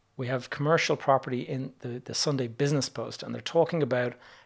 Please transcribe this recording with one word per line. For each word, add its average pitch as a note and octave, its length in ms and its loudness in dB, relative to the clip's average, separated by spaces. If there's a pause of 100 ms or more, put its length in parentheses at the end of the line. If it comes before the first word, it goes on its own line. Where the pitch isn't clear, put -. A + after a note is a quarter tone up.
(160)
we B2 120 -4
have B2+ 220 -4
commercial D#3 440 2
property C3 460 2
in C3+ 400 -6
the, B2 240 -6
the - 100 -8
Sunday C3+ 320 0
Business C#3 420 0
Post, A#2 360 -8
and A#2 100 -8
they're A#2 60 -8
talking E3 420 2
about B2 300 0 (340)